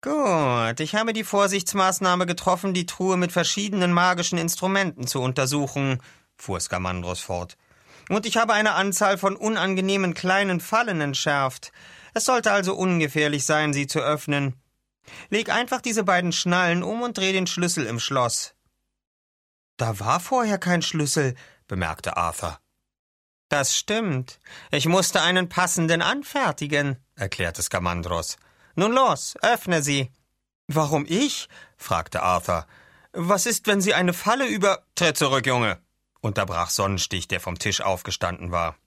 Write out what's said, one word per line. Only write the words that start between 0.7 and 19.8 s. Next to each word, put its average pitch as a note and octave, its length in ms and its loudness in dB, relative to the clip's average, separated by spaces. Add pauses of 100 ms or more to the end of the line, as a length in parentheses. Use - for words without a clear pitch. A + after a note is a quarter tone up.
ich D#3 160 -4
habe A3+ 180 0
die G#3+ 120 -4
Vorsichtsmaßnahme F#3 1000 2
getroffen, F3+ 480 0
die F3 120 0
Truhe F#3 300 0
mit F3+ 160 0
verschiedenen F#3 600 0
magischen F3 460 2
Instrumenten E3+ 720 -2
zu C#3 120 -2
untersuchen", C3+ 800 0 (360)
fuhr F2+ 240 -6
Skamandros F2+ 580 -4
fort. F2+ 380 -8 (520)
"Und G#3 160 0
ich A3+ 120 -2
habe A3+ 160 4
eine G#3 220 4
Anzahl G3 440 2
von G3 160 0
unangenehmen F#3+ 800 0
kleinen F#3 460 2
Fallen A3 400 0
entschärft. C#3 720 -2 (420)
Es A3 100 0
sollte A3+ 280 2
also G3 220 2
ungefährlich D3+ 680 2
sein, D3+ 300 2
sie C#3+ 120 0
zu D#3 120 -2
öffnen. C#3+ 560 0 (760)
Leg G#3+ 220 -2
einfach B3 320 0
diese A3+ 200 0
beiden F3+ 300 2
Schnallen F3 500 2
um A3+ 200 -4
und A#3+ 160 -4
dreh F#3+ 140 2
den F#3 140 2
Schlüssel F3 380 -2
im A2+ 160 -4
Schloss." B2 540 -2 (1200)
"Da A2 240 -4